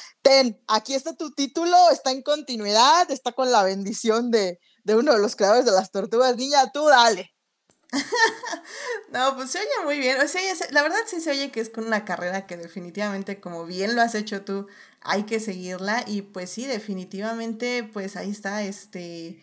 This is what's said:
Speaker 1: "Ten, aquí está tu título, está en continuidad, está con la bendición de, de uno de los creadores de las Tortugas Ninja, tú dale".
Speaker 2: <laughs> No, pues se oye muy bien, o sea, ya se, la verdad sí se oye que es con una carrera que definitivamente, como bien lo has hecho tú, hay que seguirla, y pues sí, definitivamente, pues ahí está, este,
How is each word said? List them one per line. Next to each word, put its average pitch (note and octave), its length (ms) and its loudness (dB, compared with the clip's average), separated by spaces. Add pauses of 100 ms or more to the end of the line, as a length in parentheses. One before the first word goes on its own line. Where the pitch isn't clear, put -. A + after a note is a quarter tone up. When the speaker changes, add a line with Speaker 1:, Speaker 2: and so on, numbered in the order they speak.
(240)
Speaker 1:
"Ten, C4+ 440 6
aquí A3 280 0
está D#4+ 200 -4
tu D#4 140 -8
título, E4 480 0 (140)
está - 180 -2
en C4 140 -4
continuidad, C#4 880 4
está B3 200 -4
con B3+ 200 -2
la A3 100 6
bendición G#3+ 720 0
de, G3 280 0 (240)
de G#3+ 120 2
uno C4 180 4
de G#3+ 60 4
los - 160 0
creadores A3 300 4
de A3+ 60 4
las G3 200 2
Tortugas A3+ 440 0
Ninja, C4+ 360 2
tú D4 160 -2
dale". A#3 440 6 (600)
Speaker 2:
<laughs> C#4 80 -2 (1120)
No, C4 240 0
pues C4 160 -8
se F4 80 -4
oye G#4+ 80 -4 (160)
muy D4 160 -2
bien, C4 200 0
o D4+ 80 2
sea, F4+ 140 -4
ya F#4+ 140 -4
se, F4 180 -8
la D4 80 6
verdad D#4+ 240 0
sí F4 160 -6
se D#4+ 100 -2
oye C#4 200 -4
que A3+ 100 -6
es A3 80 -8
con A3+ 160 -10
una G#3+ 200 -2
carrera F3+ 420 -6
que F3 100 -12
definitivamente, G3 840 -8
como E3+ 260 -12
bien F#3+ 300 -4
lo A#3+ 60 2
has A#3 140 0
hecho G#3 280 -6
tú, G3+ 240 -8 (340)
hay G3 220 -2
que A3 160 -4
seguirla, F#3+ 680 -6
y G3+ 160 -6
pues F3+ 260 -12
sí, B3 160 -8
definitivamente, A3+ 1200 -6 (100)
pues G3 240 -8
ahí G3 140 -8
está, G3+ 320 -8
este, F3 800 -12